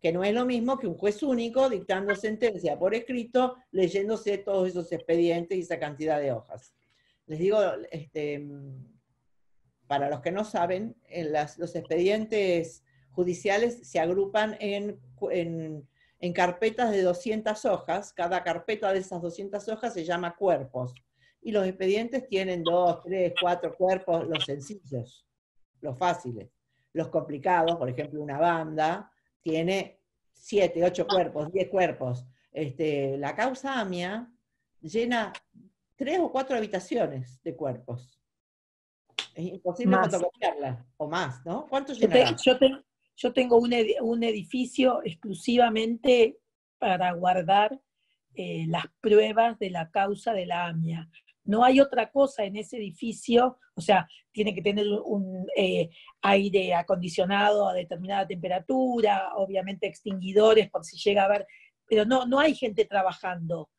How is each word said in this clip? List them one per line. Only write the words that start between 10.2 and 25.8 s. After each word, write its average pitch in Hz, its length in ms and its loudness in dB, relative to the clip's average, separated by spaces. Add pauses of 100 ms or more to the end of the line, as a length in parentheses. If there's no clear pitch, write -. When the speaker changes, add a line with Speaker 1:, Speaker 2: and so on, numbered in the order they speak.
Speaker 1:
que 170 120 -4
no 202 120 -2
saben, 196 520 -4 (120)
en 160 240 -6
las, 147 260 -2
los 165 180 -8
expedientes 185 1040 0 (300)
judiciales 196 760 -2
se 170 120 0
agrupan 196 580 0
en, 202 400 -6 (320)
en, 165 580 -6 (300)
en 175 140 -4
carpetas 226 580 0
de 196 120 2
doscientas 214 640 -2
hojas, 190 480 -2
cada 175 300 -2
carpeta 175 500 -2
de 196 60 0
esas 185 240 -8
doscientas 196 460 -8
hojas 226 260 -6
se 175 100 -6
llama 175 300 -4
cuerpos, 135 580 -2 (480)
y 226 120 -8
los 202 140 2
expedientes 208 600 -2
tienen 185 380 -2
dos, 170 400 2
tres, 180 360 0
cuatro 175 360 0
cuerpos, 185 500 0
los 156 180 -4
sencillos, 139 800 -10 (560)